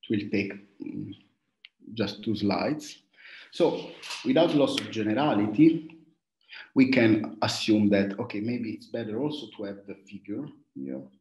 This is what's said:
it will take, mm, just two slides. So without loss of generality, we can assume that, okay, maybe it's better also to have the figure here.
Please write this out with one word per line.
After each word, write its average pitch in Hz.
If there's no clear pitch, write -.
it -
will 101
take, 98
mm, -
just 107
two 110
slides. 98
So -
without 151
loss 135
of -
generality, 107
we 131
can 110
assume 107
that, 98
okay, -
maybe 117
it's -
better 113
also 147
to 104
have 98
the 95
figure 107
here. 67